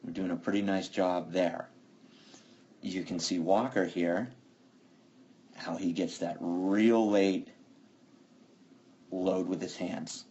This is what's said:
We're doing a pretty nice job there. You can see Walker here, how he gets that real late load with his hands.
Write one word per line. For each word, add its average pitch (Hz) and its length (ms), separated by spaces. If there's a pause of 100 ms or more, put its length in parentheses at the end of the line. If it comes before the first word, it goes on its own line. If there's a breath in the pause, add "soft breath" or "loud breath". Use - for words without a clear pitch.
We're 82 100
doing 92 180
a 85 40
pretty 101 280
nice 95 240
job 90 440
there. 90 380 (1120 loud breath)
You 92 220
can 87 160
see 90 180
Walker 98 480
here, 87 440 (1300)
how 85 200
he 90 160
gets 85 280
that 85 200
real 101 680
late 98 420 (1600)
load 92 360
with 87 140
his 87 140
hands. 85 560